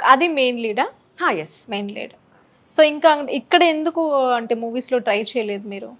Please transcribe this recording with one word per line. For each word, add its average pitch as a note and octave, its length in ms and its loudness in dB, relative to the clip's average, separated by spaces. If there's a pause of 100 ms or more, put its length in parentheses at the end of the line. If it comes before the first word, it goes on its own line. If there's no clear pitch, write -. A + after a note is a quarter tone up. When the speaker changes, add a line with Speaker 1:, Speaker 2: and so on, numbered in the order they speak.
Speaker 1:
అది C4+ 240 6
మెయిన్ B3+ 320 0
లీడా? A#3 300 -2 (320)
Speaker 2:
హా, E4+ 100 0
ఎస్. D#3+ 380 -8
Speaker 1:
మెయిన్ G3+ 220 -6
లీడ్. - 220 -12 (640)
So D#4 60 8
ఇంకా D4+ 320 4
ఇక్కడ D4 480 2
ఎందుకు D#4+ 520 0
అంటే A#3+ 400 0
మూవీస్లో A#3 440 -4
ట్రై G#3+ 240 0
చేయలేదు G#3 440 -6
మీరు? G3+ 320 -12